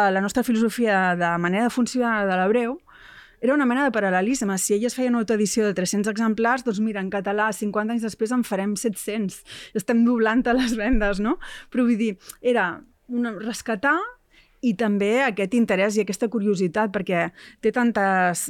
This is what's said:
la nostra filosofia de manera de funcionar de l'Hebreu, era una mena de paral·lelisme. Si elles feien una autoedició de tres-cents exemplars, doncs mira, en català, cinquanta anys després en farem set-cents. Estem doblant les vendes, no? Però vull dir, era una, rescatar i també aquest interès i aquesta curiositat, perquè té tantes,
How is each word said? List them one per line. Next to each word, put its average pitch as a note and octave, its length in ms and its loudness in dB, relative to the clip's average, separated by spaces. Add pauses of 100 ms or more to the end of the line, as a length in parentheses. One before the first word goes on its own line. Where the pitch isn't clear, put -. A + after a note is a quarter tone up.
(120)
la F#3+ 100 2
nostra G#3 220 -2
filosofia G#3+ 720 2
de E3+ 220 0
manera F3+ 280 0
de A#3+ 40 2
funcionar A#3 580 0
de F#3 80 0
l'Hebreu, A#3 420 0 (640)
era B3 140 2
una C#4+ 140 2
mena B3 160 2
de C4 80 2
paral·lelisme. G3 680 0
Si G#3 160 0
elles A#3 220 0
feien B3+ 180 0
una A#3+ 80 2
autoedició G#3+ 440 0
de G3+ 100 0
tres-cents G3 320 -2
exemplars, A3+ 560 0
doncs G#3+ 160 -2
mira, G#3+ 220 -2
en F#3+ 100 -4
català, G#3 420 -2
cinquanta G#3+ 400 -4
anys A#3 80 -2
després A3 300 -4
en B3 120 0
farem G3+ 320 -2
set-cents. G#3 680 -6 (320)
Estem A#3 300 2
doblant A#3 360 2 (140)
les B3 200 0
vendes, G#3 440 2
no? A#3 180 0 (320)
Però B3 160 0
vull A#3 120 2
dir, G#3+ 200 -2 (240)
era G#3+ 380 0 (300)
una, A#3+ 280 -2
rescatar A3+ 600 -2 (600)
i A#3+ 140 0
també G#3 480 2
aquest G3+ 320 -2
interès G#3 420 2
i G#3+ 60 2
aquesta G3+ 320 -2
curiositat, G3+ 580 0
perquè F3 360 -2 (340)
té G#3+ 100 2
tantes, G3 800 2